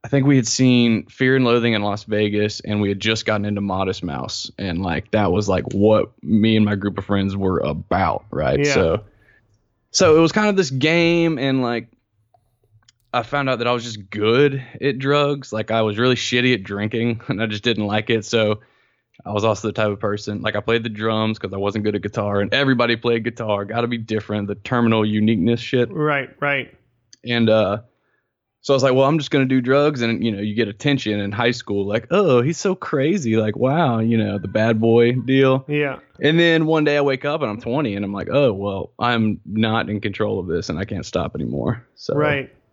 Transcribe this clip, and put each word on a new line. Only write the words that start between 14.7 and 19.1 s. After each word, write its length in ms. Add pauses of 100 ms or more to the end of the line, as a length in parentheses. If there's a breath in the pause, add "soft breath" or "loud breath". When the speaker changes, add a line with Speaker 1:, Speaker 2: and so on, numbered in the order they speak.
Speaker 1:
at 180
drugs. 540
Like, 180
I 120
was 160
really 180
shitty 360
at 120
drinking, 600
<laughs> 40
and 120
I 60
just 160
didn't 240
like 240
it. 140
So 340 (680 soft breath)